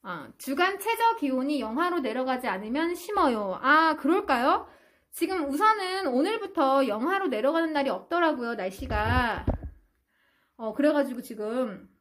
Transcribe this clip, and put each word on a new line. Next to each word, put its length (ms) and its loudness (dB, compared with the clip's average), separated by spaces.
아, 360 -12
주간 420 -2
최저 380 2
기온이 420 0
영하로 400 -2
내려가지 480 -2
않으면 480 -2
심어요. 680 0
아, 360 6
그럴까요? 680 2
지금 380 -2
우선은 580 2
오늘부터 800 2
영하로 400 0
내려가는 460 0
날이 160 0
없더라고요, 680 0
날씨가. 920 -2
어, 160 -6
그래가지고 480 2
지금 680 -6